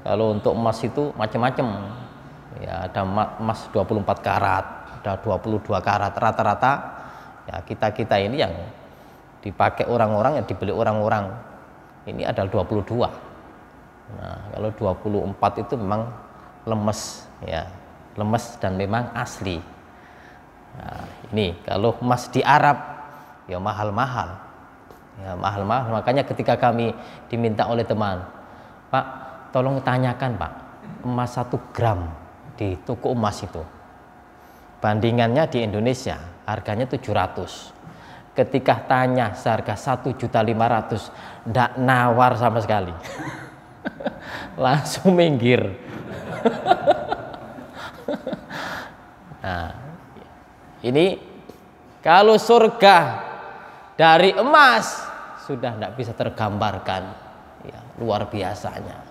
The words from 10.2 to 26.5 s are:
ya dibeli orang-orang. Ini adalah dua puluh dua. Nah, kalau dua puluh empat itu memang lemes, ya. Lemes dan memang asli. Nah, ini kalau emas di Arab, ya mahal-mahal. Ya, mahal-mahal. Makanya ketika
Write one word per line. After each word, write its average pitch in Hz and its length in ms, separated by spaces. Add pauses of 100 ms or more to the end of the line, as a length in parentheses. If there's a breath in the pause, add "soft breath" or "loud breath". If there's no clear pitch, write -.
ya 113 40
dibeli 98 320
orang-orang. 107 560 (720)
Ini 107 240
adalah 98 240
dua 98 160
puluh 104 160
dua. 117 260 (1080)
Nah, 92 180 (180)
kalau 107 180
dua 101 240
puluh 104 260
empat 101 400
itu 127 140
memang 107 300 (600 loud breath)
lemes, 107 640 (160)
ya. 85 220 (500)
Lemes 107 420
dan 95 160
memang 104 400
asli. 98 480 (1120 loud breath)
Nah, - 320 (240)
ini 98 320
kalau 104 400
emas 123 240
di - 160
Arab, 143 320 (720 loud breath)
ya 90 160
mahal-mahal. 104 720 (880)
Ya, 92 160
mahal-mahal. 101 480 (160)
Makanya 135 240
ketika 123 320